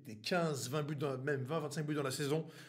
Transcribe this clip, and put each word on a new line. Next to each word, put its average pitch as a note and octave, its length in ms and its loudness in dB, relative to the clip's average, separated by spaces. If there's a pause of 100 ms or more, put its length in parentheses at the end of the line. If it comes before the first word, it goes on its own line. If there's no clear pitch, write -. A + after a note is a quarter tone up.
des G#2+ 100 -10
quinze, C#3+ 540 2
vingt D3+ 120 2
buts, D3 140 -2
dans, C3+ 220 0
même C3+ 240 0
vingt, D3+ 180 0
vingt-cinq D3+ 240 -2
buts D3+ 100 2
dans C#3+ 80 2
la C3 80 2
saison. D3+ 360 2 (220)